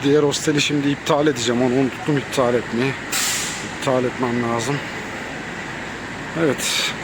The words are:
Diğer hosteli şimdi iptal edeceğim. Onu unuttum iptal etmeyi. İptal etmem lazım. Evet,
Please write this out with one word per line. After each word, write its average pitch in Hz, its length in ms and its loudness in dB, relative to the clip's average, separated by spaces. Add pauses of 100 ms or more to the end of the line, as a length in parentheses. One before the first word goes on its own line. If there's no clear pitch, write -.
Diğer 147 200 6
hosteli 147 380 2
şimdi 143 280 2
iptal 147 380 2
edeceğim. 120 340 2
Onu 123 120 4
unuttum 135 440 2
iptal 123 360 2
etmeyi. 120 380 0 (880)
İptal 127 240 2
etmem 120 500 0
lazım. 117 220 -2 (1700)
Evet, - 460 0 (120)